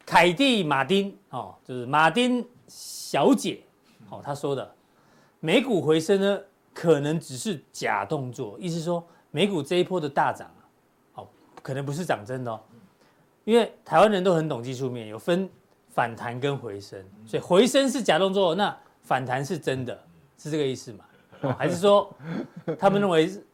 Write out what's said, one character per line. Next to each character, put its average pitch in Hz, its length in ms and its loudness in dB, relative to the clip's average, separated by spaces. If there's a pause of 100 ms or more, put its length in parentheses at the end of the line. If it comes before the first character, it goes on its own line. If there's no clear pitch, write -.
凯 175 260 6
蒂· 240 340 2
马 135 160 2
丁 196 320 0 (140)
哦， 107 240 -10 (100)
就 - 80 -16
是 123 140 -8
马 151 240 4
丁 247 340 0 (240)
小 - 640 0
姐 - 280 0 (500)
哦， 107 140 -16
她 143 100 -8
说 139 220 -4
的， 117 120 -8 (720)
美 175 220 2
股 233 180 0
回 156 200 2
升 196 200 2
呢， 196 200 0 (340)
可 160 260 2
能 151 200 -2
只 131 180 -12
是 165 240 -6 (100)
假 107 340 -4
动 131 260 -6
作， 113 280 -10
意 196 80 -8
思 165 140 -4
说 170 240 -4 (240)
美 156 160 2
股 196 160 -2
这 139 140 -4
一 175 80 2
波 180 180 -4
的 151 80 -6
大 143 240 0
涨 - 140 -14 (640)
啊， - 80 -16
哦， 98 60 -18 (340)
可 135 140 -10
能 139 100 -6
不 139 80 -6
是 165 100 -6
涨 107 220 -4
真 127 180 -8
的 120 80 -6
哦， 110 80 -8 (840)
因 220 120 2
为 226 160 4 (140)
台 156 140 4
湾 214 120 8
人 185 120 0
都 185 100 4
很 160 160 0
懂 117 140 -6
技 131 100 -8
术 127 160 -6
面， 117 200 -10
有 107 100 -12
分 185 280 0 (460)
反 117 220 -2
弹 120 240 -8
跟 139 180 -2
回 101 240 -10
升， 104 180 -16 (240)
所 - 160 -6
以 - 40 -8
回 202 240 6
升 269 200 4
是 262 140 -2
假 170 160 2
动 190 160 2
作， 185 220 2
那 190 200 0 (280)
反 131 200 0
弹 131 220 -4
是 170 140 -6
真 131 260 -4
的， 117 100 -8 (440)
是 151 100 -14
这 156 80 -4
个 151 80 0
意 131 80 -2
思 127 200 -12
嘛？ 95 120 -20 (360)
哦， 131 140 -2
还 143 140 -2
是 180 60 -2
说 202 360 4 (680)
他 196 100 4
们 196 100 4
认 202 80 2
为 165 220 4 (240)